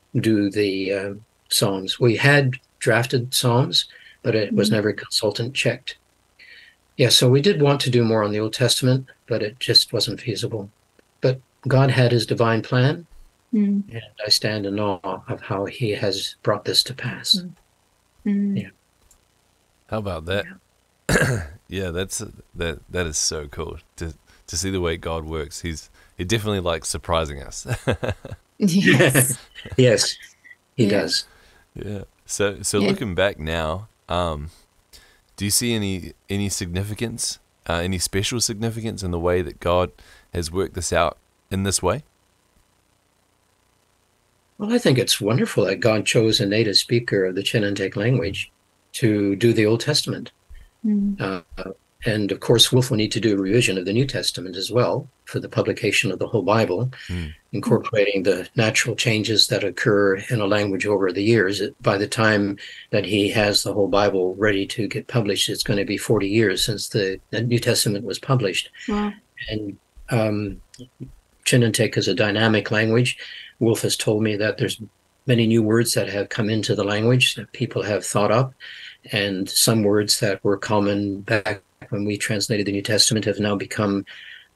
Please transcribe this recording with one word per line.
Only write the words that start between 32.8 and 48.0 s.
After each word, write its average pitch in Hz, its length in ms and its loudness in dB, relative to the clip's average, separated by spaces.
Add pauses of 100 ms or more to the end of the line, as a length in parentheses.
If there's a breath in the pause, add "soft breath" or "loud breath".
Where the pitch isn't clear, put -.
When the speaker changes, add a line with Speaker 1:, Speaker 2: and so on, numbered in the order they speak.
Speaker 3:
looking 98 260 -2
back 98 240 0
now, 82 480 -4 (220)
um, 82 400 -2 (880 soft breath)
do 98 80 -6
you 104 60 -2
see 120 220 0
any, 95 380 -4 (180)
any 101 200 -2
significance, 104 880 -6 (300)
uh, 85 60 0
any 90 240 -2
special 101 420 -4
significance 110 600 -6
in 92 100 -4
the 87 80 -2
way 90 220 2
that - 200 -8
God 87 300 0 (420 soft breath)
has 82 180 -6
worked 90 220 -4
this 90 180 -6
out 82 260 0 (320)
in 95 140 -2
this 98 180 -2
way? 101 220 0 (2500)
Speaker 1:
Well, 208 160 -2
I 247 40 4
think 160 200 4
it's - 240 2
wonderful 117 440 2
that 95 140 0
God 110 260 2
chose 113 360 4
a 107 40 2
native 104 320 2
speaker 117 480 2
of 92 100 -2
the 95 80 -2
Chinantec 101 520 0
language 98 560 -2 (420)